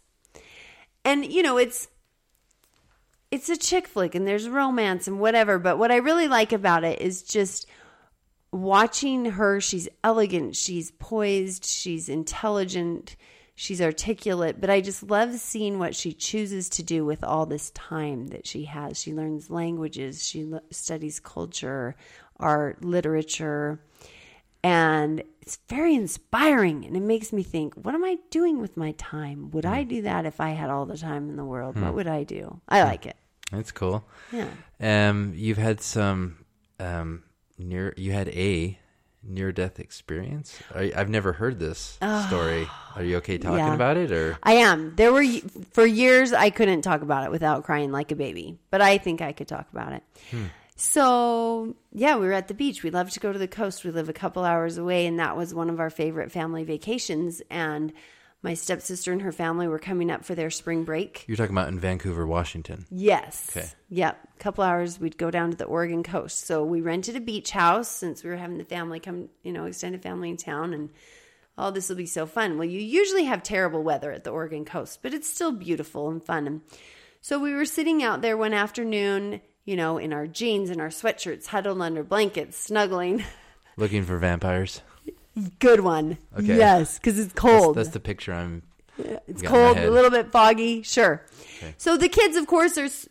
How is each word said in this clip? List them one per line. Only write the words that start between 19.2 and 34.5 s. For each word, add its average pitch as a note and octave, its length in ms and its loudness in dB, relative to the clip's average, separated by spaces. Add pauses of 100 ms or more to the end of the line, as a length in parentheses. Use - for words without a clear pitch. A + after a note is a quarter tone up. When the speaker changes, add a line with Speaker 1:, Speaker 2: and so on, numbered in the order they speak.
Speaker 1:
languages, D#3+ 800 -6
she D#3 160 -8 (100)
l-, D#3 80 -8 (120)
studies D#3 480 -8
culture, C3+ 760 -8 (460)
art, D3+ 440 0
literature, D#3 960 -2 (840)
and D#3 580 4 (200)
it's - 160 -14 (100)
very D#4 260 2
inspiring, A3 880 2
and E3+ 120 -6
it F#3+ 60 0
makes A3 300 0
me G3+ 120 -2
think, D#3 300 -6
"What A#3 200 -6
am E4+ 100 0
I F#4 140 -2 (120)
doing D#4+ 300 2
with G#3 160 -8
my D#3 160 -4
time? C#3+ 600 -10
Would D#3 120 -4
I A3 200 0
Speaker 2:
Hmm. A#3+ 40 -8
Speaker 1:
do A#3+ 140 -6
that F3+ 240 -4
if D3+ 140 -8
I D#3 100 -2
had D#3 200 -6
all C#3 160 -4
the D3+ 120 -10
time D3 300 -8
in D3 80 -10
the C#3+ 80 -10
world? C3 320 -8
Speaker 2:
Hmm. G#3 60 -2
Speaker 1:
What - 120 -2
would F#3 140 -2
I D3+ 160 -4
do?" - 440 -12
I G3+ 120 8
Speaker 2:
Hmm. D#3 80 6
Speaker 1:
like A2 180 -4
it. - 100 -14 (360)
Speaker 2:
That's G#2+ 180 -6
cool. G2 340 -2 (280)
Speaker 1:
Yeah. A#3 160 -6 (320)